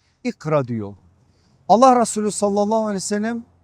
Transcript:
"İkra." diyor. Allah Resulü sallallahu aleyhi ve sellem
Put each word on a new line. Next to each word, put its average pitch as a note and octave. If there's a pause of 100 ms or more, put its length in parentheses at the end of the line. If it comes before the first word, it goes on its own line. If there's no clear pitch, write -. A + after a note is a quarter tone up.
(240)
"İkra." D#3
diyor. G2+ (720)
Allah B3
Resulü G#3+
sallallahu G#3
aleyhi G#3
ve F#3+
sellem A3 (180)